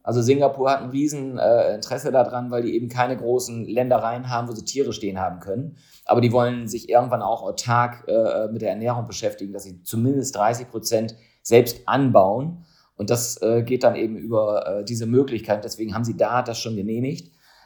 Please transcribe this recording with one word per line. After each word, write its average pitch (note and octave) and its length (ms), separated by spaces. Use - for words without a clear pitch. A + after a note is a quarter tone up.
Also A#2 180
Singapur C3+ 500
hat C3+ 80
einen B2+ 120
riesen, C#3 460
äh, G#2 380
Interesse C3 380
daran, B2 360
weil A#2+ 140
die A#2 120
eben A#2 120
keine B2 300
großen A#2 480
Ländereien B2 640
haben, A#2+ 180
wo A#2 60
sie A2 100
Tiere - 300
stehen F#2+ 260
haben F2+ 220
können. A#2 340
Aber A#2 160
die A#2 100
wollen A#2+ 380
sich A#2 180
irgendwann A#2+ 340
auch G#2 220
autark, A#2+ 640
äh, A2 400
mit A2+ 140
der G#2 80
Ernährung A2+ 360
beschäftigen, G2+ 460
dass G2 120
sie F2+ 200
zumindest B2 500
dreißig A#2+ 360
Prozent A2+ 480
selbst - 440
anbauen. B2 760
Und G#2 140
das, - 320
äh, A#2 220
geht B2 200
dann A#2+ 140
eben A2 180
über, G#2 640
äh, - 60
diese A#2 200
Möglichkeit. A#2 600
Deswegen G#2+ 280
haben A#2 120
sie A2 100
da A2+ 260
das A#2+ 180
schon A2+ 180
genehmigt. A#2+ 560